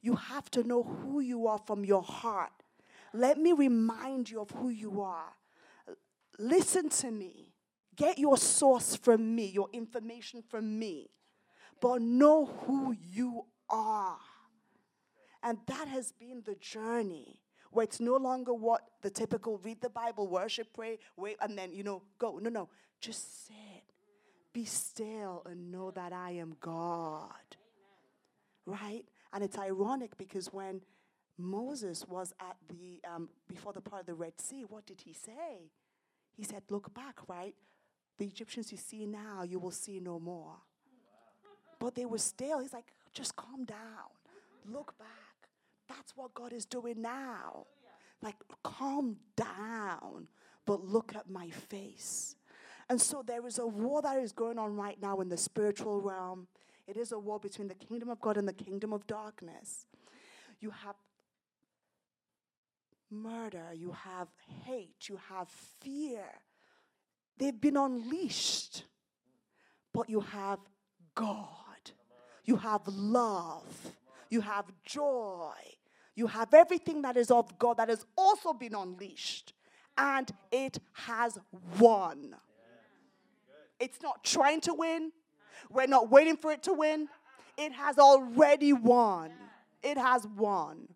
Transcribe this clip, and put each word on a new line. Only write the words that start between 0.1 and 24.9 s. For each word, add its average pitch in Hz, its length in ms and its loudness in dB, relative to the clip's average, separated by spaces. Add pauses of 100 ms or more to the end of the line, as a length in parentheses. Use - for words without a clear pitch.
have 277 380 -8
to 240 120 2
know 240 180 2
who 277 380 -4
you 240 260 -2
are 214 120 2
from 202 260 -4
your 190 180 4
heart. 202 600 -4 (500)
Let 254 260 4
me 330 140 6
remind 247 800 2
you 220 100 -8
of 208 100 -10
who 254 200 -6
you 208 320 -6
are. 170 340 -8 (1000)
Listen 311 500 4
to - 220 -2
me. 202 420 -12 (440)
Get 320 220 2
your 277 200 8
source - 580 4
from 226 380 4
me, 226 120 -2
your 190 260 -2
information 233 680 -10
from 214 360 -6
me. 185 320 -8 (720)
But 247 200 4
know 277 460 8
who 269 460 -2
you 220 540 -6 (220)
are." 214 500 -2 (1300)
And 226 200 -4
that 277 200 -8
has 262 240 -8
been 240 340 -18
the 208 120 -10
journey, 220 840 -8 (300)
where 226 140 2
it's - 160 -10
no 240 160 2
longer 254 360 -2
what 226 300 0 (180)
the 196 100 -6
typical 220 480 -6
read 220 220 -14
the 247 80 -6
Bible, 220 380 -4
worship, 208 480 -4
pray, 226 240 -10 (180)
wait, 208 240 -10
and 214 160 -6
then, 185 160 -10
you 196 120 -12
know, 196 180 -8 (160)
go. 185 200 -6
No, 220 120 -6
no. 202 180 -8 (320)
Just - 460 -16
sit. 214 380 -20 (680)
Be 233 120 -8
still 214 840 -10